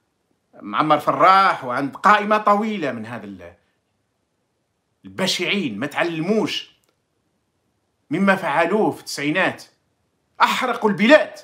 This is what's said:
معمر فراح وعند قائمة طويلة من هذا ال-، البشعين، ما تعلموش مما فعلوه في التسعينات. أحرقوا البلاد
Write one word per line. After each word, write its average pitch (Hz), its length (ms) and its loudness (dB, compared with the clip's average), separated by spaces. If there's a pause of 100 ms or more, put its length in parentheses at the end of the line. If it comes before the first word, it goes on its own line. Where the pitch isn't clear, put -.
(600)
معمر 147 380 0
فراح 170 640 2
وعند 127 300 -6
قائمة 208 420 2
طويلة 208 540 0
من 113 140 -10
هذا 113 200 -14
ال-، 87 280 -18 (1500)
البشعين، 160 720 -2
ما 139 80 -4
تعلموش 165 840 -2 (1400)
مما 190 260 2
فعلوه 170 560 0
في - 80 -12
التسعينات. 151 640 -4 (760)
أحرقوا 226 480 0
البلاد 220 440 6 (100)